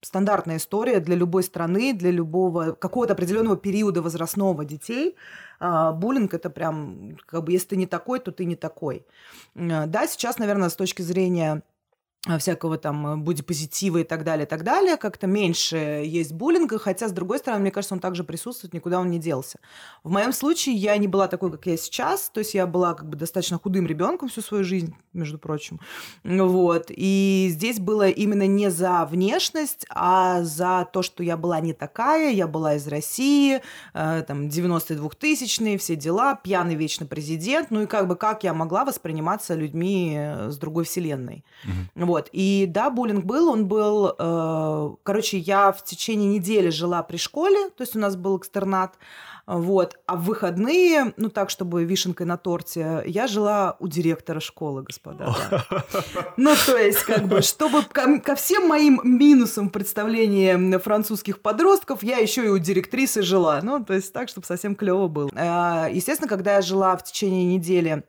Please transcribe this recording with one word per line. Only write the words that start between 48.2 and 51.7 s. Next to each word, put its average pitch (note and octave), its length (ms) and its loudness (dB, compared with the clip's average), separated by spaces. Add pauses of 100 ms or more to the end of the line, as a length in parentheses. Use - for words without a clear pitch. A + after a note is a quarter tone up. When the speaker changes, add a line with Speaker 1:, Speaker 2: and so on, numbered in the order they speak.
Speaker 1:
экстернат, F#3+ 600 -2 (500)
вот, F3+ 480 0 (120)
а F3+ 100 -2
в E3 80 -4
выходные, A#3+ 920 2
ну A3 120 -2
так, G3 220 -2
чтобы F3 340 -2